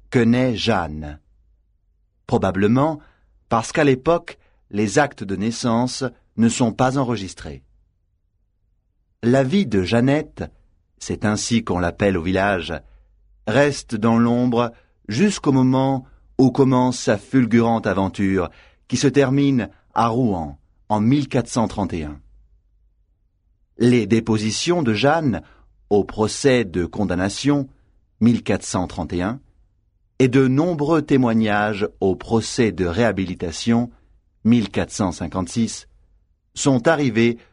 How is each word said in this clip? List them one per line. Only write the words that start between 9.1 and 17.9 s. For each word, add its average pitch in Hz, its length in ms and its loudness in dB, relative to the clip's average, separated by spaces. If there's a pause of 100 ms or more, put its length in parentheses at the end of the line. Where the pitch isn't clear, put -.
La 127 220 2
vie 185 220 0
de 101 180 0
Jeannette, 123 600 0 (520)
c'est - 280 -6
ainsi 107 400 -2
qu'on 90 140 -2
l'appelle 92 380 0
au 80 60 -4
village, 92 500 -2 (760)
reste 135 480 0
dans 113 220 2
l'ombre 120 540 0 (380)
jusqu'au 156 420 0
moment 131 540 2 (320)
où 131 140 4
commence 127 480 2
sa 113 180 0
fulgurante 117 680 2
aventure, 95 640 0 (380)